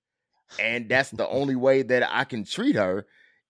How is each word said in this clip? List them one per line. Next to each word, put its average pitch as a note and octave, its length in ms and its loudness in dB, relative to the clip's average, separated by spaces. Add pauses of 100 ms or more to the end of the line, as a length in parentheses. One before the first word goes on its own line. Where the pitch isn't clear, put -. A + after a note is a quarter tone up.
(600)
And A2+ 300 -4
that's C3 200 2
the A2 180 -4
only C3+ 280 -2
way C3+ 260 4
that B2 280 2
I B2 140 -2
can A2 220 -6
treat B3 300 -2
her G2 300 0 (440)